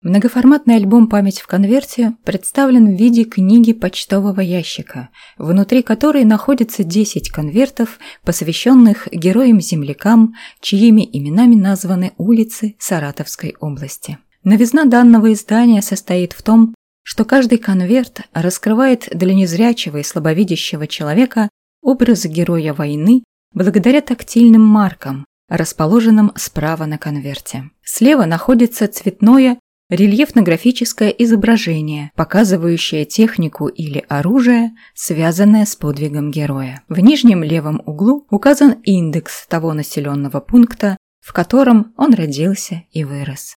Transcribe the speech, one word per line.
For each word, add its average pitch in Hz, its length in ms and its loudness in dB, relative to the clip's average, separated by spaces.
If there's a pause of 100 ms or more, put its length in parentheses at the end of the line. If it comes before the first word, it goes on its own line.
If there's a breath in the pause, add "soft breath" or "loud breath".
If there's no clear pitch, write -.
Многоформатный 240 720 2
альбом 220 320 4
«Память 202 320 -2
в - 80 -20
конверте» 226 760 -2
представлен 233 720 2
в - 20 -4
виде 233 280 2
книги 226 480 2
почтового 196 680 -4
ящика, 170 680 -8 (280 soft breath)
внутри 196 460 0
которой 277 420 0
находится 220 600 0
десять 190 440 -4
конвертов, 226 720 -4 (240 loud breath)
посвященных 208 880 2
героям-землякам, 202 1200 0 (260 loud breath)
чьими 214 520 2
именами 180 440 2
названы 185 600 -2
улицы 220 600 -2
Саратовской 156 800 -8
области. 147 600 -12 (260)
Новизна 233 400 2
данного 233 480 6
издания 220 500 0
состоит 180 520 -6
в - 100 -20
том, 226 320 4 (260)
что - 220 -4
каждый 247 340 0
конверт 202 640 -2 (120)
раскрывает 220 760 -2
для 185 240 -2
незрячего 190 600 0
и 147 80 -8
слабовидящего 160 840 -4
человека 208 640 -2 (340)
образ 240 440 0
героя 160 460 -4
войны 151 520 0 (280)
благодаря 214 500 0
тактильным 233 600 4
маркам, 190 600 0 (220)
расположенным 208 920 0
справа 156 500 -6
на 151 100 -6
конверте. 143 760 -10 (120)
Слева 254 420 2
находится 226 640 0
цветное 240 680 0 (320)
рельефно-графическое 208 1200 0
изображение, 165 1080 -2
показывающее 170 880 -2
технику 160 640 -2
или 147 400 -10
оружие, 233 640 0 (220 soft breath)
связанное 185 720 0
с - 100 -12
подвигом 147 540 -6
героя. 135 580 -8
В 160 100 -6
нижнем 233 440 4
левом 151 420 -4
углу 202 460 -2
указан 269 540 2
индекс 170 600 -4
того 160 280 -6
населенного 143 680 -8
пункта, 233 560 0 (240)
в - 140 -20
котором 240 640 2
он 269 160 4
родился 170 760 -4
и 156 140 -6
вырос. 139 520 -12